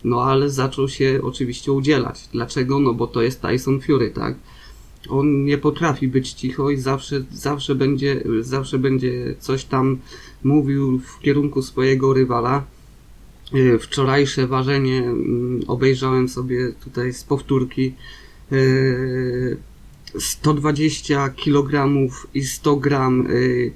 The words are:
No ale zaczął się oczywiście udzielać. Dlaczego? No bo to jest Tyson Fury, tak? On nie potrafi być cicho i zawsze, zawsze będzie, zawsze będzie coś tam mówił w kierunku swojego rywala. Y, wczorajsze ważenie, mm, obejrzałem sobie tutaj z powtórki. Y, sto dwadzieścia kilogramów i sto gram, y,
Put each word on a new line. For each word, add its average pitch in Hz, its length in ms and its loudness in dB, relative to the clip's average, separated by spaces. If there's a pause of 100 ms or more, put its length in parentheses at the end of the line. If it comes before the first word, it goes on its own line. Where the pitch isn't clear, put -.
No 120 200 0
ale 135 260 2
zaczął 135 400 -2
się 135 340 0
oczywiście 131 480 -4
udzielać. 135 600 0
Dlaczego? 127 480 -2
No 131 140 4
bo 117 140 -2
to 120 140 -2
jest 131 200 0
Tyson 131 400 0
Fury, 127 280 2
tak? - 260 -4 (720)
On 139 360 2
nie 143 120 2
potrafi 147 500 0
być 131 260 -2
cicho 135 360 -2
i 143 80 0
zawsze, 135 540 -4
zawsze 139 440 -4
będzie, 135 480 0 (160)
zawsze 131 400 -2
będzie 127 600 0
coś - 260 -4
tam 131 320 0 (460)
mówił 139 560 2
w - 200 -14
kierunku 143 420 0
swojego 131 520 2
rywala. 127 520 2 (920)
Y, 123 240 6
wczorajsze 135 680 2
ważenie, 131 560 0
mm, 123 640 -2
obejrzałem 127 640 2
sobie 123 420 -4 (120)
tutaj 123 300 -6
z - 100 -14
powtórki. 131 680 -2 (580)
Y, 131 1040 0 (640)
sto - 340 0
dwadzieścia 143 760 0
kilogramów 139 1040 0
i 139 100 -2
sto 143 320 0
gram, 131 540 2
y, 123 460 2